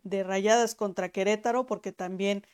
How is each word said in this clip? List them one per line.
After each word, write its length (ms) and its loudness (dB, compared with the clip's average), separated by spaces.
de 200 -2
Rayadas 520 2
contra 320 -4
Querétaro, 600 0
porque 260 -6
también, 600 -4